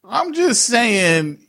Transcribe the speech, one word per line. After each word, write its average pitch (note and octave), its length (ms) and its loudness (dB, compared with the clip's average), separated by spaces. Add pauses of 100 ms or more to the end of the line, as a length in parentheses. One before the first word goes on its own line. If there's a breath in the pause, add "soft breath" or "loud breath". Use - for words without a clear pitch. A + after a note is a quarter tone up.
I'm C4+ 300 -4
just E4 320 0
saying, F#3 840 0